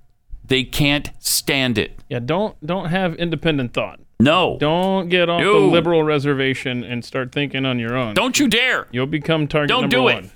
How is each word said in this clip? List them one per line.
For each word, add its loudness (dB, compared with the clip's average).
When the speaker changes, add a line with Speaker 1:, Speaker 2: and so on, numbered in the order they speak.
Speaker 1:
They 0
can't -2
stand -2
it. -4
Speaker 2:
Yeah, -6
don't, -4
don't -6
have -2
independent -2
thought. -6
Speaker 1:
No. 4
Speaker 2:
Don't 0
get 2
off 0
Speaker 1:
No. 4
Speaker 2:
the 6
liberal 4
reservation 0
and -8
start -6
thinking -2
on 0
your -2
own. -2
Speaker 1:
Don't 0
you 2
dare. 0
Speaker 2:
You'll -2
become 0
target 0
Speaker 1:
Don't 2
Speaker 2:
number 2
Speaker 1:
do 4
it. 2
Speaker 2:
one. -10